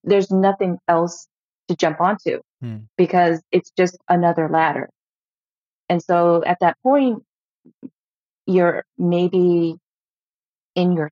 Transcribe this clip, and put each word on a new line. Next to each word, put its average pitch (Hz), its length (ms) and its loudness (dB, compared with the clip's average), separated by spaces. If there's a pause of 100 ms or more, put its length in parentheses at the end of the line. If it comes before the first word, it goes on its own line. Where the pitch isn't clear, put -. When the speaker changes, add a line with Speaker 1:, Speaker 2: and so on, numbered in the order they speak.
Speaker 1:
there's 196 260 0
nothing 190 480 0 (100)
else 170 380 -2 (420)
to 170 80 -4
jump 160 240 -4
onto 185 400 -2 (200)
Speaker 2:
Hmm. 113 180 -10 (180)
Speaker 1:
because 170 440 2 (120)
it's 180 260 -2
just 180 180 0 (120)
another 170 400 0
ladder. 160 420 -2 (1000)
And 175 140 -2
so 170 420 2
at 175 160 -2
that 170 220 0
point, 262 400 0 (1200)
you're 180 380 0 (140)
maybe 175 800 0 (1000)
in 180 180 2
your 156 200 -2